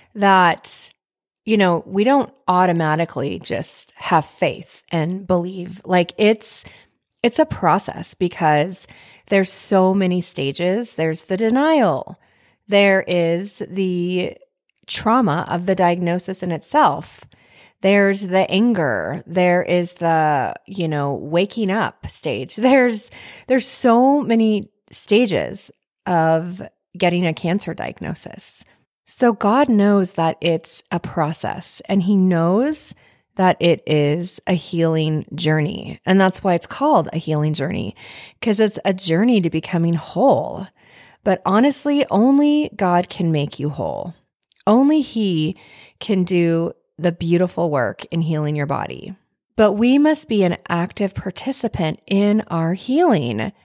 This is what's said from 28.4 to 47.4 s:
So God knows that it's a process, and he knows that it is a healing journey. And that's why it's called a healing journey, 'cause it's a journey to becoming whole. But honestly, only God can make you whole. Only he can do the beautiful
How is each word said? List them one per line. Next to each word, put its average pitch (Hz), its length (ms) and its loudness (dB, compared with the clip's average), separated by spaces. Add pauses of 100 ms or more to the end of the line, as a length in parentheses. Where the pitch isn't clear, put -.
So 240 300 0
God 240 340 2
knows 202 440 4
that 165 280 0
it's - 500 -2
a 175 80 -2
process, - 920 -6
and 196 120 2
he 196 140 2
knows 185 800 0 (400)
that 185 260 2
it 170 260 2
is 151 600 0
a 185 80 0
healing 160 800 -2
journey. 156 720 -2
And 190 120 4
that's 190 240 2
why 185 120 2
it's 170 120 -2
called 269 460 0
a 165 60 -4
healing 156 340 -2
journey, 147 420 -6 (460)
'cause 214 200 0
it's 214 260 0
a 190 80 2
journey 185 480 2
to 165 80 0
becoming 170 420 -2
whole. 185 720 0 (560)
But 185 220 0
honestly, 277 640 2
only 285 640 2
God 180 360 0
can 165 200 -2
make 147 280 -2
you 139 100 -4
whole. 95 460 -8 (520)
Only 277 360 4
he 185 520 -2 (460)
can 185 240 0
do 170 480 0 (240)
the 170 160 0
beautiful 170 560 0